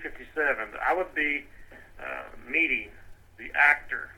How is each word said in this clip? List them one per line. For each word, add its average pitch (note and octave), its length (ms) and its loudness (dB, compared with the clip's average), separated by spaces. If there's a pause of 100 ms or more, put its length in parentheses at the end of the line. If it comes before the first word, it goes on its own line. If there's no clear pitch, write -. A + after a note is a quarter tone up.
fifty-seven C#3 720 0
that - 100 -8
I C3+ 100 4
would F3+ 220 2
be, D3 300 2 (560)
uh, C3 240 -8 (260)
meeting C3+ 380 2 (500)
the A#2 160 -10
actor - 640 4